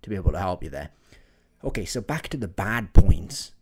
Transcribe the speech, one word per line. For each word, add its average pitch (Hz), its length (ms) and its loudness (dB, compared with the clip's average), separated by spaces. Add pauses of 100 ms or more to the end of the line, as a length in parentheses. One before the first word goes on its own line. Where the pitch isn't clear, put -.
to - 80 -14
be 104 60 -6
able 85 160 2
to 76 60 -6
help 92 260 -6
you 76 60 -10
there. 69 200 -12 (720)
Okay, 120 220 -8
so 120 160 -8
back 151 280 -8
to 160 80 -8
the 113 120 -8
bad 104 460 -6
points - 680 6